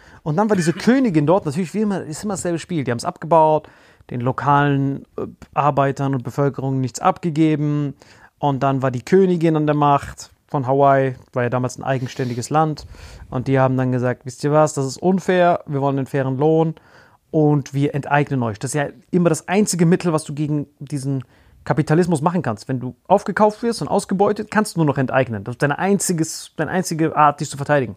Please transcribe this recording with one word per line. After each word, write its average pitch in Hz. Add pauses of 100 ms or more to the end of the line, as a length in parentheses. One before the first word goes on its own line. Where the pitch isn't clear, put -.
(240)
Und 151
dann 214
war 214
diese 165
<laughs> -
Königin 208
dort, 190
natürlich 156
wie 208
immer, 196
ist 147
immer 202
dasselbe 170
Spiel. 151
Die 120
haben's 120
abgebaut, 156 (420)
den 123
lokalen, 139 (140)
äh, - (260)
Arbeitern 139
und 123
Bevölkerung 135
nichts 127
abgegeben. 151 (460)
Und 139
dann 135
war 135
die 123
Königin 180
an 151
der 151
Macht 143 (160)
von 139
Hawaii, 135 (180)
war 123
ja 120
damals 127
ein -
eigenständiges 127
Land. 151 (420)
Und 123
die 135
haben 131
dann 127
gesagt, 123
„Wisst -
ihr 147
was, 151
das 135
ist 131
unfair, 180
wir 143
wollen 139
einen 131
fairen 131
Lohn 160 (560)
und 147
wir 139
enteignen 139
euch.“ 113
Das 131
ist -
ja 147 (240)
immer 175
das 156
einzige 180
Mittel, 170
was 156
du 151
gegen 147 (140)
diesen 135 (420)
Kapitalismus 156
machen 160
kannst. 110
Wenn 131
du 123 (120)
aufgekauft 214
wirst 233
und -
ausgebeutet, 202
kannst 208
du 165
nur 156
noch 139
enteignen. 123
Das 123
ist -
deine 143
einziges, 180
deine -
einzige 165
Art, 147
dich 151
zu 139
verteidigen. 135